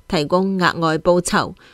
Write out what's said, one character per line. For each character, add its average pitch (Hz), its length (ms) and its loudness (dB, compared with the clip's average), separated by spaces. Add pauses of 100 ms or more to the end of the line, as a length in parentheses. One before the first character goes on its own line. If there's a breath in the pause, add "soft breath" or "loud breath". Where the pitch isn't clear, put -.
提 156 180 -2
供 190 340 0
額 170 200 0
外 160 200 0
報 180 220 2
酬。 - 340 -2 (180 soft breath)